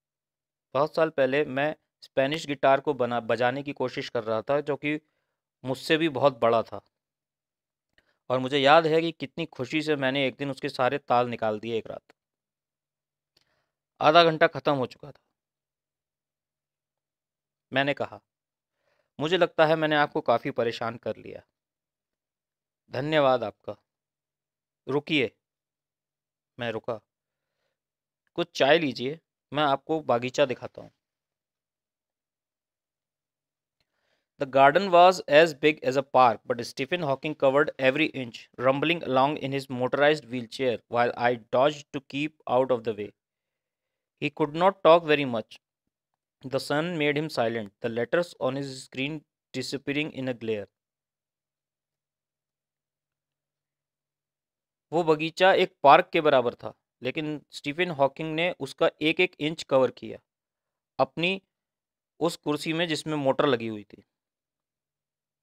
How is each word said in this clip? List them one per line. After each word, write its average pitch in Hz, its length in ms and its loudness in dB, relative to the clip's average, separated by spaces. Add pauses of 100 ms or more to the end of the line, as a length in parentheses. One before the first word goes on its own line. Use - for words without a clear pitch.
(720)
बहुत 147 220 -2
साल 160 140 2
पहले 139 360 0
मैं 139 300 -4 (260)
स्पेनिश 151 460 -2
गिटार 139 320 2
को 147 140 -4
बना, 120 260 -2
बजाने 120 440 -2
की 143 100 -10
कोशिश 131 360 -6
कर 117 140 -6
रहा 110 180 -4
था, 143 200 -2
जो 143 140 -4
कि 147 240 -6 (680)
मुझसे 131 320 -2
भी 160 120 0
बहुत 131 300 0
बड़ा 117 240 2
था। - 180 -12 (1500)
और 127 100 0
मुझे 131 180 -4
याद 151 300 6
है 160 140 2
कि 165 100 -4
कितनी 160 340 -10
खुशी 151 360 -6
से 151 140 0
मैंने 135 320 0
एक 120 80 -4
दिन 143 160 -8
उसके 139 180 -8
सारे 131 280 -2
ताल 123 300 0
निकाल 110 320 -4
दिए 113 180 -6
एक 107 100 -8
रात। - 160 -14 (2000)
आधा 160 220 6
घंटा 160 240 4
ख़त्म 147 260 -2
हो 131 120 -2
चुका - 260 -16
था। - 120 -20 (2500)
मैंने 139 200 0
कहा, 107 280 -10 (1000)
"मुझे 160 180 -2
लगता 170 280 2
है 156 100 4
मैंने 156 200 0
आपको 147 260 0
काफ़ी 127 300 0
परेशान 117 460 -4
कर 110 180 -8
लिया। - 260 -18 (1500)
धन्यवाद 135 540 0
आपका। 104 320 -12 (1120)
रुकिए।" 139 480 -2 (1200)
मैं 120 120 -6
रुका। 110 300 -8 (1300)
"कुछ 170 200 -4
चाय 143 240 4
लीजिए, 135 400 -6 (340)
मैं 147 100 -2
आपको 151 360 -2
बागीचा 127 460 -2
दिखाता 123 360 -10
हूँ।" 107 100 -20 (3500)
The 135 100 -8
garden 147 400 6
was 175 300 6
as 156 320 4
big 151 300 0
as 131 140 0
a 139 60 -2
park, 123 440 4
but 123 180 -6
Stephen 175 380 -6
Hawking 143 320 -4
covered 139 440 2
every 131 320 2
inch, 127 360 -12 (120)
rumbling 143 440 0
along 135 340 2
in 135 140 -6
his 135 180 -6
motorized 139 600 0
wheelchair 120 500 -4 (120)
while 120 260 0
I 120 180 0
dodged 135 580 0
to 139 80 -10 (140)
keep 151 160 -6 (180)
out 127 220 2
of 117 120 -2
the 113 140 -6
way। 104 140 -10 (1080)
He 147 100 -4
could 147 240 -4
not 185 280 0
talk 165 220 6
very 143 260 0
much। 110 280 -8 (840)
The 131 140 -4
sun 160 380 -4
made 147 200 0
him 156 120 -4
silent, 113 400 -4 (120)
the 117 160 -6
letters 165 440 -2
on 131 140 -4
his 135 340 -12
screen 143 320 -8 (320)
disappearing 143 580 -6
in 131 180 -8
a 127 40 -4
glare। 110 340 -6 (4000)
वो 165 120 0
बगीचा 160 500 4
एक 180 300 2
पार्क 156 300 8
के 170 80 0
बराबर 131 320 2
था, - 200 -16 (280)
लेकिन 151 500 -8
स्टीफन 170 400 -6
हॉकिंग 151 440 -2
ने 170 240 -2
उसका 143 320 -2 (100)
एक 156 180 0
एक 180 200 0
इंच 151 240 -6
कवर 131 280 2
किया, 110 280 -14 (800)
अपनी 170 420 -2 (800)
उस 165 160 -2
कुर्सी 151 380 -6
में 170 140 -2
जिसमें 156 300 -6
मोटर 135 280 0
लगी 117 220 0
हुई 107 160 -10
थी। - 200 -20 (1400)